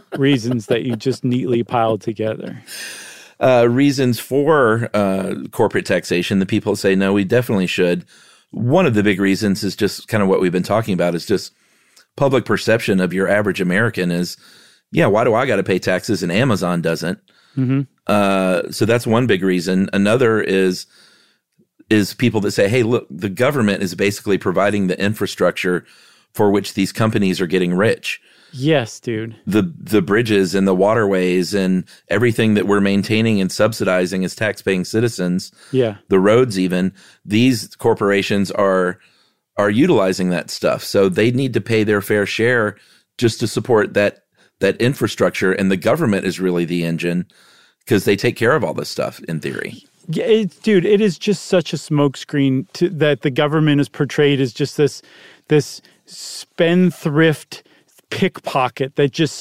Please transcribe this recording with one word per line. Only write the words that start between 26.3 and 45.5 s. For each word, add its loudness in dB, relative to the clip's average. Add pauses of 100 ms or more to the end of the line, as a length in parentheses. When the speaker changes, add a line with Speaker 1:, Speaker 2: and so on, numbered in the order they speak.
Speaker 1:
for 2
which -2
these -2
companies 0
are -2
getting 0
rich." -2 (320)
Speaker 2:
Yes, -2
dude. -8 (100)
Speaker 1:
The, 2 (140)
the 0
bridges 2
and 2
the 2
waterways 2
and 0 (240)
everything 2
that 2
we're 2
maintaining 0
and -2
subsidizing 0
as -6
tax-paying -2
citizens, -2 (220)
Speaker 2:
Yeah. 0 (120)
Speaker 1:
the 4
roads 4
even, 0 (320)
these 2
corporations 0
are, 0 (580)
are 2
utilizing 2
that -4
stuff. -2
So 2
they 2
need -2
to 0
pay 0
their 0
fair 0
share -2 (400)
just 0
to -2
support 0
that, 0 (420)
that 0
infrastructure. 0